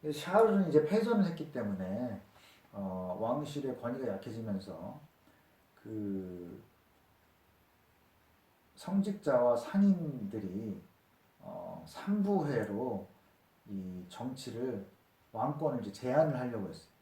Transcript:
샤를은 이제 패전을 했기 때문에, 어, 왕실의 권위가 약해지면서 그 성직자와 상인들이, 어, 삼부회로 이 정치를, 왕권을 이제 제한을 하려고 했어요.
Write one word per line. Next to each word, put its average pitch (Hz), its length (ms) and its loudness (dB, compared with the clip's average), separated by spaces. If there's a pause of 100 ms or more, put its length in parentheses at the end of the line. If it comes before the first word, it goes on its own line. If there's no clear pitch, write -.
(120)
샤를은 196 580 6
이제 147 140 6
패전을 208 420 4
했기 165 260 -4
때문에, 101 680 -4 (540)
어, 92 460 -6
왕실의 131 600 -2
권위가 127 280 -4
약해지면서 107 920 -6 (840)
그 95 800 -6 (2000)
성직자와 151 800 4
상인들이, 113 1300 2 (580)
어, - 480 -12
삼부회로 131 1200 0 (600)
이 92 420 -8
정치를, 120 800 -6 (440)
왕권을 147 480 0
이제 101 100 -6
제한을 135 460 2
하려고 117 300 -4
했어요. - 240 -14 (100)